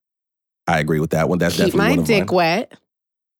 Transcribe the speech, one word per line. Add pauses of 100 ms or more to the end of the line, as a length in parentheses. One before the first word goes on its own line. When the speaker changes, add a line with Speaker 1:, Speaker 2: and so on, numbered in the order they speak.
(680)
Speaker 1:
I
agree
with
that
one.
That's
Speaker 2:
Keep
Speaker 1:
definitely
Speaker 2:
my
Speaker 1:
one
of
Speaker 2:
dick
Speaker 1:
mine.
Speaker 2:
wet. (680)